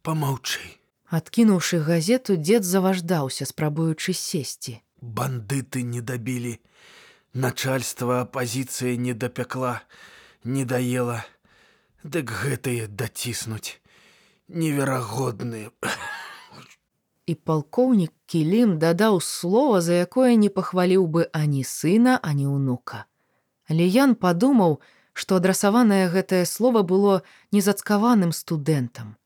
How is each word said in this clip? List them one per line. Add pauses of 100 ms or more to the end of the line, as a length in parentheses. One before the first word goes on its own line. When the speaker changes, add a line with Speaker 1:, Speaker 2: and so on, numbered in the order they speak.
Speaker 1:
памаўчы». (300)
Speaker 2:
Адкінуўшы
газету,
дзед
заваждаўся,
спрабуючы
сесці. (220)
Speaker 1:
Бандыты
не
дабілі. (760)
Начальства
апазіцыя
не
дапякла, (600)
не
даела. (760)
Дык
гэтыя
даціснуць. (640)
Неверагодныя. (120)
<coughs>
Speaker 2:
І
палкоўнік (180)
Кілім
дадаў
слова,
за
якое
не
пахваліў
бы
ані
сына,
ані
ўнука. (640)
Але
Ян
падумаў, (320)
што
адрасаванае
гэтае
слова
было (300)
не
зацкаваным
студэнтам (100)